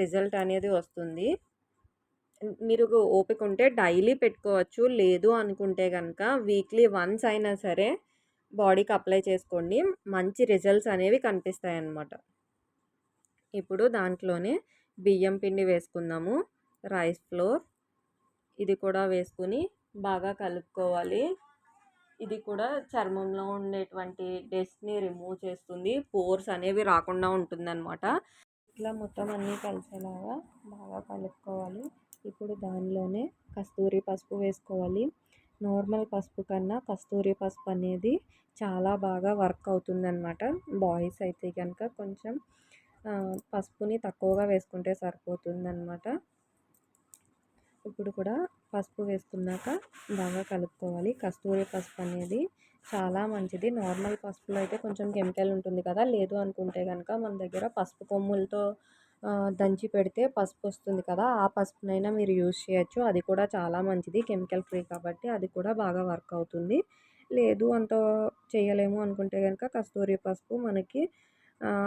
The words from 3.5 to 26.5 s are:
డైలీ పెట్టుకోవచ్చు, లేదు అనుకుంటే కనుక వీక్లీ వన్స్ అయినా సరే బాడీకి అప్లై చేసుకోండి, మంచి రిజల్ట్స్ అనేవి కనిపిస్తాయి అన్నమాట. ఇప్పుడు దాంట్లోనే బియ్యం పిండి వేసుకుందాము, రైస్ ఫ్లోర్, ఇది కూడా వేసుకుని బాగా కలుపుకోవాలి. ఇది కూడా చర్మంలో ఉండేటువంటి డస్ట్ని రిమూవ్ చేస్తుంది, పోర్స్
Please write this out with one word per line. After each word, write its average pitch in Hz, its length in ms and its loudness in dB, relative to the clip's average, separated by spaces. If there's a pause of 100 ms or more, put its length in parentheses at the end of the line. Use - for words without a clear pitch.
డైలీ 185 340 6 (100)
పెట్టుకోవచ్చు, 202 580 2 (180)
లేదు 185 300 6 (100)
అనుకుంటే 196 460 0 (100)
కనుక 170 260 -4 (260)
వీక్లీ 208 380 6 (120)
వన్స్ 190 340 0
అయినా 208 220 2 (100)
సరే 190 240 2 (640)
బాడీకి 202 460 6
అప్లై 190 300 4
చేసుకోండి, 180 520 0 (360)
మంచి 196 280 2 (100)
రిజల్ట్స్ 202 420 4
అనేవి 196 320 4
కనిపిస్తాయి 185 540 -2
అన్నమాట. 156 300 -8 (1400)
ఇప్పుడు 190 300 0 (140)
దాంట్లోనే 185 560 0 (440)
బియ్యం 190 440 4
పిండి 190 300 2
వేసుకుందాము, 170 640 -2 (480)
రైస్ 180 440 -2
ఫ్లోర్, 190 320 0 (1000)
ఇది 196 160 0 (120)
కూడా 190 180 2 (100)
వేసుకుని 185 460 -2 (480)
బాగా 190 240 -2
కలుపుకోవాలి. 180 920 -2 (960)
ఇది 214 160 -6 (100)
కూడా 208 200 -2 (260)
చర్మంలో 190 520 -2 (140)
ఉండేటువంటి 190 680 -6 (280)
డస్ట్ని 185 480 -4
రిమూవ్ 180 440 -6
చేస్తుంది, 180 480 -4 (220)
పోర్స్ 190 400 0